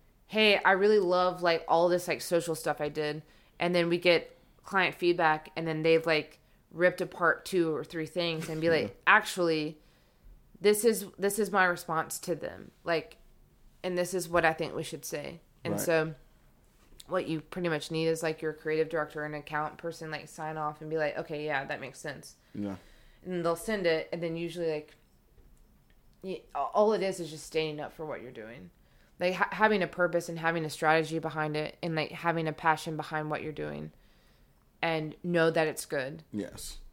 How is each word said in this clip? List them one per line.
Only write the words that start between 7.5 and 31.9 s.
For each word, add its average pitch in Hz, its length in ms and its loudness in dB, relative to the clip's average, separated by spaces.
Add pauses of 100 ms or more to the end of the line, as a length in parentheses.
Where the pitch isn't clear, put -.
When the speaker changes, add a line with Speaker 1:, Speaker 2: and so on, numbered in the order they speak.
Speaker 1:
or 131 80 -4
three 160 240 -8
things 165 420 -4
and 156 120 -6
be 165 80 2
like, 156 180 2
Speaker 2:
Yeah. - 60 -10 (120)
Speaker 1:
"Actually, 170 720 2 (840)
this 208 260 4
is, 202 200 2 (140)
this 196 180 0
is 202 140 0
my 190 140 4
response 165 540 -2
to 175 140 -4
them. - 380 -10 (120)
Like, - 340 -2 (680)
and 180 140 -2
this 180 180 0
is 170 140 -2
what 170 160 2
I 165 80 4
think 151 200 -6
we 156 100 -6
should 156 220 -10
say." 147 360 -10 (220)
And 165 100 -4
Speaker 2:
Right. - 80 -4
Speaker 1:
so 160 340 2 (920)
what 180 200 -2
you 156 140 -2
pretty 175 280 -6
much 151 220 -4
need 160 160 0
is, 165 160 0
like, 160 180 -2
your 156 120 -4
creative 156 360 0
director 151 360 -4
and 151 100 -6
account 151 420 -4
person, 160 320 -10
like, 151 200 -10
sign 156 280 -8
off 151 240 -6
and 156 80 -10
be 160 80 -2
like, 151 200 0
"Okay, 151 280 -6
yeah, 139 200 -2
that 139 160 -8
makes 123 180 -14
sense." 147 380 -12 (180)
Speaker 2:
Yeah. 101 220 -6 (480)
Speaker 1:
And 180 200 -4
they'll 170 120 0
send 202 280 -4
it, 160 280 2
and 170 100 -6
then 165 140 -4
usually, 165 340 -4
like, 151 240 -6 (1300)
y-, 190 180 -8 (140)
all 208 380 4
it 185 100 0
is 185 160 -2
is 165 100 -6
just 156 160 -14
standing 156 360 -2
up 120 120 -10
for 160 120 -12
what 120 160 -8
you're 123 100 -14
doing. 120 380 -16 (500)
Like, 180 160 2
ha-, - 160 0
having 208 320 4
a 165 40 -2
purpose 170 420 0
and 165 100 -8
having 165 260 0
a 151 40 -4
strategy 160 500 2
behind 156 380 -4
it 151 260 -6
and, 170 100 -2